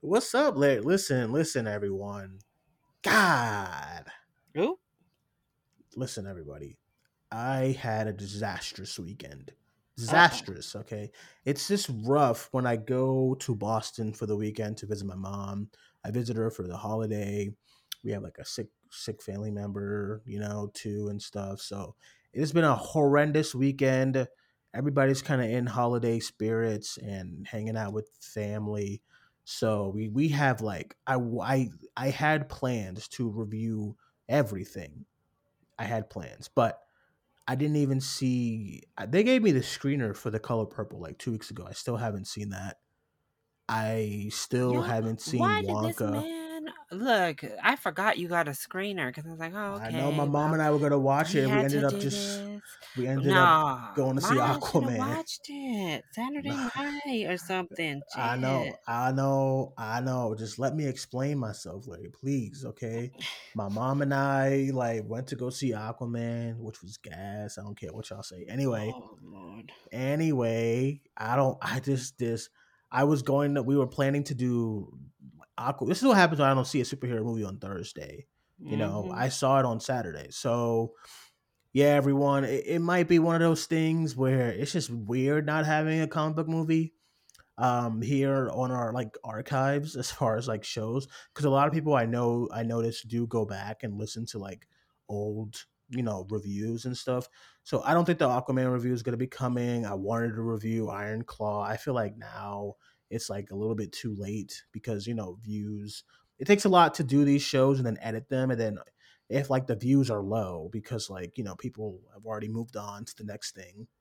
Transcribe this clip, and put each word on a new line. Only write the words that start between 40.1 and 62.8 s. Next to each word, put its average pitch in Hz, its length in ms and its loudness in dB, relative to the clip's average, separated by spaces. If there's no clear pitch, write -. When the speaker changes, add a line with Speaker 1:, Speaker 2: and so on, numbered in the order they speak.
Speaker 1:
for - 140 -4
The 107 80 -2
Color 113 280 0
Purple, - 340 -10
like, 76 180 -12
two 123 140 -4
weeks 110 180 -6
ago. - 180 -12
I - 40 -14
still - 240 -6
haven't 107 300 -4
seen 104 240 -8
that. 95 280 -10
I 110 640 -2
still 123 420 0
Speaker 2:
Yo, 123 80 2
Speaker 1:
haven't 113 380 0
seen 123 200 -2
Speaker 2:
why - 220 4
did 98 60 -2
this 107 280 0
Speaker 1:
Wonka. 107 160 -2
Speaker 2:
man, 320 560 -6
look, 185 540 2
I 254 140 4
forgot 180 420 0
you 175 100 -4
got 170 200 2
a - 20 -4
screener 185 640 -4
'cause 151 120 -12
I 165 40 -12
was 160 80 -12
like, 165 160 -8
"Oh, 202 260 -6
Speaker 1:
I 113 100 -6
know 139 220 0
my 147 120 2
Speaker 2:
okay, 143 60 0
Speaker 1:
mom - 20 2
Speaker 2:
well, 151 220 2
Speaker 1:
and 156 80 2
I 151 80 4
were 147 80 6
gonna 143 200 4
watch 139 340 4
Speaker 2:
he 156 60 4
Speaker 1:
it. 139 80 6
We 135 60 4
Speaker 2:
had 135 140 6
Speaker 1:
ended 143 140 2
Speaker 2:
to 143 60 4
Speaker 1:
up 135 80 4
Speaker 2:
do - 60 -2
Speaker 1:
just, 131 160 -2
Speaker 2:
this." 104 240 -10
Speaker 1:
we 123 100 0
ended 135 220 2
Speaker 2:
Nah, 156 600 6
Speaker 1:
up - 60 -6
going 131 200 2
to 135 60 0
see 139 120 4
Speaker 2:
my 123 100 4
ass 139 260 0
shoulda 139 180 4
Speaker 1:
Aquaman. 120 100 0
Speaker 2:
watched 302 500 -4
it 240 640 -4
Saturday 277 380 -4
Speaker 1:
Nah. 269 260 -2
Speaker 2:
night 285 520 -4
or 180 100 -2
something. 170 640 -4
Speaker 1:
I 123 220 0
know, 131 280 2
Speaker 2:
Shit. 131 100 -6
Speaker 1:
I 123 260 0
know, 135 680 2
I 117 220 -2
know. 127 340 -2
Just 110 240 -8
let 135 160 0
me 151 120 -2
explain 135 520 -4
myself, 98 480 -8
Larry, 101 240 -14
please, 131 560 -4
okay? 117 520 -6